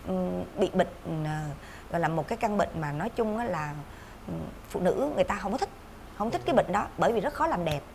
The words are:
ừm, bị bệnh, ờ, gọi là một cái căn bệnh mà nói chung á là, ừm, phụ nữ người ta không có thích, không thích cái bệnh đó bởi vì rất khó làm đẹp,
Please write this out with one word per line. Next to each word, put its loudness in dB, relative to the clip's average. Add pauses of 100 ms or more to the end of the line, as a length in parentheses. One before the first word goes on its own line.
ừm, 0 (160)
bị 4
bệnh, 6 (380)
ờ, 0 (640)
gọi 2
là 4
một 0
cái -2
căn 2
bệnh 4 (120)
mà -2
nói -2
chung 0
á -2
là, -2 (520)
ừm, -4 (280)
phụ -2
nữ 4
người 4
ta -2
không -2
có 0
thích, 0 (500)
không 0
thích -2
cái 4
bệnh 6
đó 2 (120)
bởi 6
vì 2
rất 0
khó 2
làm 2
đẹp, 0 (140)